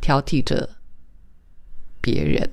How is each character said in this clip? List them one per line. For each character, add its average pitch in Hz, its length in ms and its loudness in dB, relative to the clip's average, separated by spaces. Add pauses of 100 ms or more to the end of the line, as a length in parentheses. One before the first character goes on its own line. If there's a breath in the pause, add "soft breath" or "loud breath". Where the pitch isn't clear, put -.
挑 143 220 4
剔 139 200 2
着 - 240 0 (1300)
别 - 240 2
人 - 280 2